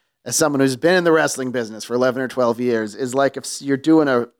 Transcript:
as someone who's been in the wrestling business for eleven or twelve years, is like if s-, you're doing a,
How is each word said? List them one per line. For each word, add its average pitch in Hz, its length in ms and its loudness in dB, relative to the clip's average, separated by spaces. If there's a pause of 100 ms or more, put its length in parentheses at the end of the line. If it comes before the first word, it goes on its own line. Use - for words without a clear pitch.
(240)
as 127 100 -8
someone 147 240 2
who's 135 160 2
been 156 220 2
in 175 80 2
the 165 80 4
wrestling 135 400 0
business 110 320 -8
for 117 100 -6
eleven 123 260 0
or 131 60 -4
twelve 117 320 0
years, 113 380 -2
is 123 180 -6
like 139 220 0
if 127 80 -12
s-, - 180 -12
you're 139 140 -2
doing 151 320 4
a, 120 180 0 (140)